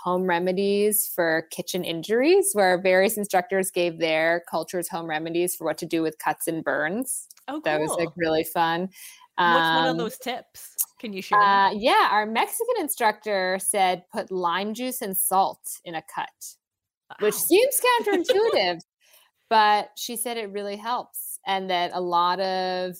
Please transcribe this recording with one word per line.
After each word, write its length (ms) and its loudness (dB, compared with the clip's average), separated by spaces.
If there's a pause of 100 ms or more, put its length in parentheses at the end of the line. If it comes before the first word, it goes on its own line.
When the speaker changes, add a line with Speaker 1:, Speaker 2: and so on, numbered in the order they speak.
Speaker 1:
home 220 0
remedies 880 0
for 380 0
kitchen 320 -6
injuries, 720 2
where 280 4
various 360 4
instructors 520 0
gave 300 -2
their 500 2
culture's 380 -4
home 200 -8
remedies 460 -2
for 120 -8
what 140 -2
to 60 -8
do 160 -2
with 180 -2
cuts 280 -4
and 160 -2
burns. 640 -4 (220)
Speaker 2:
Oh, 160 -8
Speaker 1:
That 160 0
was, 160 -2
like, 100 -2
Speaker 2:
cool. 80 -12
Speaker 1:
really 300 0
fun. 380 0 (520)
Speaker 2:
What's 380 4
one 140 2
of 40 0
Speaker 1:
Um, 60 -2
Speaker 2:
those 200 -6
tips? 600 -12 (220)
Can 120 -10
you 100 -8
share? 200 2
Speaker 1:
uh, 340 6
yeah, 360 4
our 140 2
Mexican 540 -2
instructor 800 0
said, 500 0
"Put 220 -8
lime 420 -2
juice 280 -8
and 160 -6
salt 680 0
in 100 -12
a 80 -8
cut," 540 -12 (640)
which 160 2
Speaker 2:
Wow. 40 -4
Speaker 1:
seems 500 4
Speaker 2:
<laughs> 100 4
Speaker 1:
counterintuitive, 800 2 (720)
but 480 4
she 180 -8
said 220 -6
it 140 -8
really 260 -8
helps, 680 -8
and 240 -2
that 240 0
a 80 -4
lot 380 2
of, 600 -2